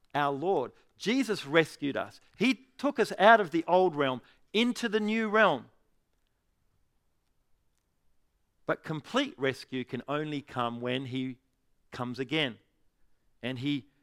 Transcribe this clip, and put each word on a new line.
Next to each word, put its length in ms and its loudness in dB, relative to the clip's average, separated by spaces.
our 180 2
Lord." 400 -2
Jesus 480 -2
rescued 520 0
us. 240 -6
He 180 2
took 240 -2
us 180 -2
out 220 8
of 100 -4
the 140 0
old 320 4
realm 260 0
into 360 0
the 120 0
new 280 0
realm. 420 2
But 200 -4
complete 520 -4
rescue 480 -4
can 240 -8
only 320 -4
come 400 -4
when 260 -4
he 320 -6
comes 280 -8
again 400 -4
and 160 -6
he 300 -6